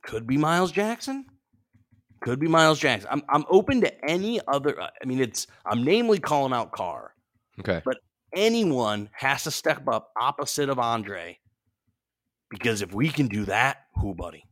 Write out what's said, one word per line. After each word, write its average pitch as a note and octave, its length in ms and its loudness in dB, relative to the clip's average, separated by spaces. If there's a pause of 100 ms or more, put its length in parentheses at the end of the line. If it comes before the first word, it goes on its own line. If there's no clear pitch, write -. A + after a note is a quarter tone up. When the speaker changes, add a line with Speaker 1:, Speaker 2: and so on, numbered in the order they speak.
Speaker 1:
Could A2+ 240 -8
be C3+ 100 2
Miles E3+ 340 2
Jackson. A#3 540 -4 (960)
Could B2+ 180 -2
be D#3+ 80 0
Miles D#3+ 320 6
Jackson. A2+ 320 0
I'm, C#3+ 180 -2
I'm D3 200 2
open G#3+ 320 4
to D3 280 -2
any G3 380 -2
other, C#3+ 320 0
uh, F#2 80 -8 (140)
I - 40 -12
mean, B2+ 140 -2
it's, - 280 -2 (180)
I'm A#2 180 0
namely G#3 360 4
calling C#3 340 0
out A2 180 -2
Carr. E2+ 420 -8 (460)
Speaker 2:
Okay. F2+ 240 -2
Speaker 1:
But C3 140 -2 (360)
anyone D3 800 2
has C3+ 300 -2
to D3+ 80 -6
step C#3+ 380 -2
up A2 300 -2
opposite C#3 500 -2
of C3 100 -2
Andre, G2+ 580 -4 (1120)
because G#2 320 -2
if F#2 120 -8
we C3 160 0
can C#3+ 180 0
do G2+ 180 -2
that, A#2 400 0 (100)
who, G2+ 180 -2
buddy? E2 380 -12